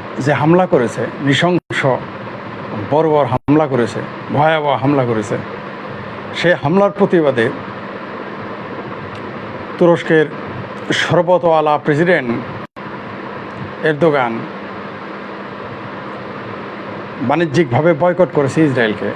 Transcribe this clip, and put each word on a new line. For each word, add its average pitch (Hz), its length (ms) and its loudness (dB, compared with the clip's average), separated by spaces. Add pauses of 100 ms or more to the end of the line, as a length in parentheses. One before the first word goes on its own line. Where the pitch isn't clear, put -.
(180)
যে 135 140 2
হামলা 165 340 6
করেছে, 127 360 2 (220)
নৃশংস 170 560 2 (1080)
বর্বর 151 360 4
হামলা 143 400 2
করেছে, 120 340 0 (320)
ভয়াবহ 147 440 4
হামলা 135 280 2
করেছে, 110 320 0 (1000)
সে 170 200 4
হামলার 185 360 4
প্রতিবাদে 147 560 4 (2250)
তুরস্কের 165 480 6 (640)
শরবতওয়ালা 160 840 4
প্রেসিডেন্ট 156 520 2 (1500)
এরদোগান 143 500 4 (3000)
বাণিজ্যিকভাবে 151 720 2
বয়কট 175 380 4
করেছে 139 320 2
ইসরায়েলকে। 110 520 2